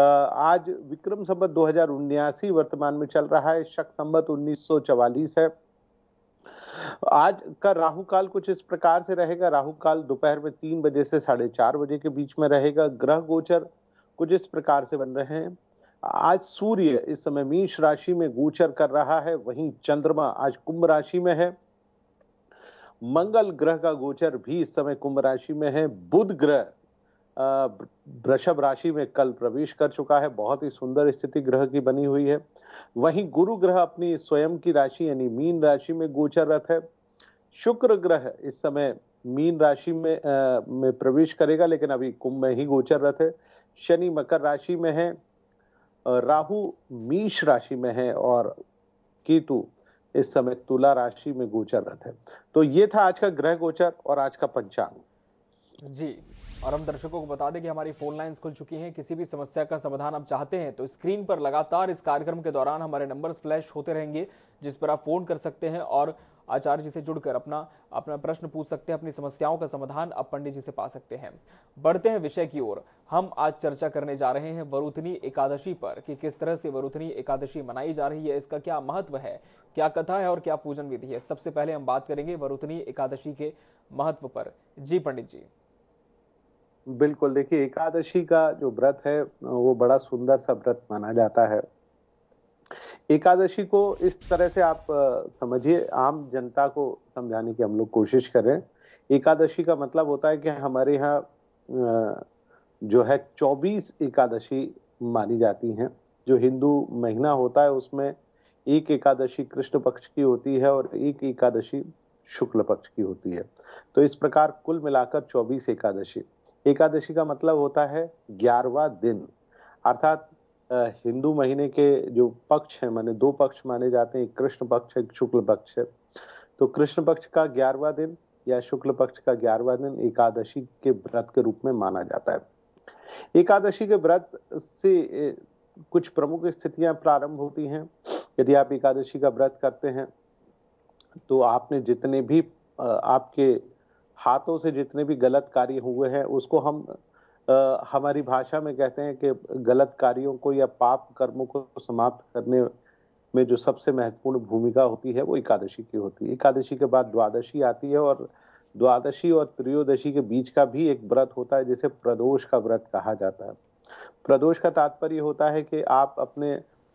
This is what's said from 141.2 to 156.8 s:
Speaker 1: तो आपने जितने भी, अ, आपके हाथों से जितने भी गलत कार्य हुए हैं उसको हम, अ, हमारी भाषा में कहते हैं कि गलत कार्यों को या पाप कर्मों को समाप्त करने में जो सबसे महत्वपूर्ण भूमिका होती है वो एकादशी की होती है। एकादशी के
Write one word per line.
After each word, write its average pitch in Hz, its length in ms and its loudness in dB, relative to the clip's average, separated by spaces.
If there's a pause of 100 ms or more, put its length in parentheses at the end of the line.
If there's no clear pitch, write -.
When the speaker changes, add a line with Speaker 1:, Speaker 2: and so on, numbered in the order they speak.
Speaker 1:
तो 131 120 4
आपने 123 400 2
जितने 127 420 0
भी, 151 220 2 (360)
अ, 127 60 -4 (180)
आपके 131 560 2 (560)
हाथों 139 420 0
से 160 140 -2
जितने 143 320 -4
भी 143 120 -2
गलत 127 380 2
कार्य 131 240 0
हुए 127 300 -2
हैं 139 160 -2
उसको 135 340 0
हम, 147 280 -4 (640)
अ, 131 420 4
हमारी 143 300 -2
भाषा 131 380 -2
में 147 160 -6
कहते 135 260 0
हैं 143 140 -6
कि - 380 -2
गलत 127 440 2
कार्यों 131 380 0
को 139 160 -2
या 135 140 4
पाप 127 500 0
कर्मों 127 300 -4
को 131 200 -6 (120)
समाप्त 120 460 -2 (100)
करने 123 320 2 (680)
में 127 120 4
जो 120 100 2
सबसे 135 360 0
महत्वपूर्ण 127 460 -4
भूमिका 113 440 0
होती 117 300 0
है 127 100 -2
वो - 140 0
एकादशी 101 460 -2
की 113 160 -6
होती 98 280 -6
है। - 60 -4
एकादशी 131 440 2
के 143 80 0